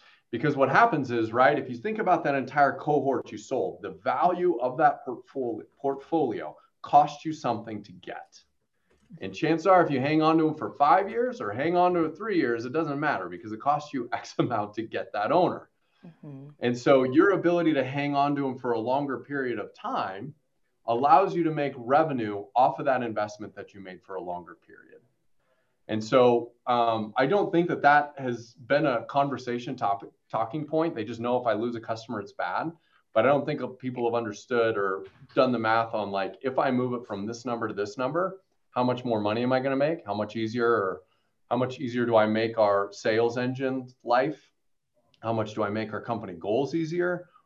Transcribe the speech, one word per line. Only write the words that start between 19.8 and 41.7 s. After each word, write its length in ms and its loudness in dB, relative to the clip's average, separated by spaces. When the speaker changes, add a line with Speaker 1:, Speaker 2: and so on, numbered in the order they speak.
Speaker 1:
allows 480 4
you 80 2
to 80 0
make 240 -2
revenue 680 0
off 240 2
of 60 -8
that 180 0
investment 500 -6
that 180 -16
you 80 -20
made 220 -16
for 140 -12
a 40 -6
longer 360 -10
period. 340 -20
And 140 -4
so, 480 4
um, 500 2
I 100 4
don't 260 0
think 160 2
that 140 -4
that 360 6
has 360 -6
been 200 2
a 180 0
conversation 720 -2
topic, 320 -2
talking 380 -4
point. 300 -2
They 80 -4
just 160 -8
know 200 0
if 60 -6
I 60 4
lose 240 -2
a 40 -8
customer, 400 -8
it's 120 -14
bad. 400 -6
But 100 6
I 40 4
don't 180 2
think 160 -6
people 260 -6
have 120 0
understood 600 -2
or 280 -2
done 160 4
the 80 0
math 340 0
on, 160 -4
like, 320 -4
if 160 -2
I 140 2
move 280 -2
it 60 -14
from 180 -8
this 200 -10
number 240 -4
to 60 -10
this 220 -6
number, 440 -4
how 140 -2
much 200 -2
more 160 -2
money 220 0
am 100 0
I 80 2
gonna 140 -2
make? 300 0
How 80 -6
much 240 -4
easier, 320 0
or 340 0
how 60 2
much 240 -4